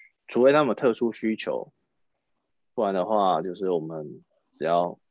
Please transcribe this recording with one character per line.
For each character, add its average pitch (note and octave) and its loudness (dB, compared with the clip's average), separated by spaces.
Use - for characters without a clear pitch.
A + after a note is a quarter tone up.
除 - 0
非 C3+ 8
他 D3 6
们 D3 2
有 G#2+ 0
特 B2 0
殊 A2+ -2
需 A2 -4
求， - -6
不 A#2+ -2
然 G2 0
的 F#2 -2
话， G2 2
就 F#2 -6
是 F#2+ -4
我 E2+ 0
们 D#2 -10
只 D2 -8
要 E2+ 0